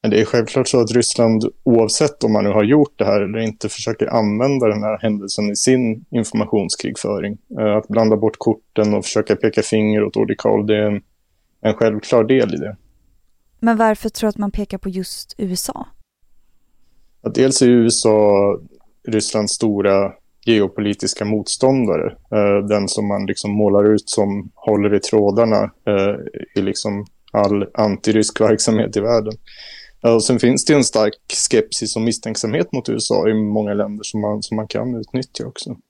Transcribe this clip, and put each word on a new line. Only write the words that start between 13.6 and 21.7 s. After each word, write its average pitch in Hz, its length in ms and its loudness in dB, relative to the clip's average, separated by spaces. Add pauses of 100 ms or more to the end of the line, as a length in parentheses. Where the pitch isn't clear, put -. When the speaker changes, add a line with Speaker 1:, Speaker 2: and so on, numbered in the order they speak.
Speaker 2:
varför 220 320 0
tror - 180 -4
du - 20 2
att 208 80 -8
man 202 140 -4
pekar 202 260 -6
på 196 120 -10
just - 480 -12
U 196 140 -6
S - 180 -6
A? - 160 -10 (1400)
Speaker 1:
Ja, - 80 -4
dels 135 320 2
är 127 60 6
U 120 200 6
S - 180 0
A 104 520 4 (500)
Rysslands 107 460 -2
stora 98 600 0 (320)
geopolitiska 104 800 0
motståndare. 107 920 0 (140)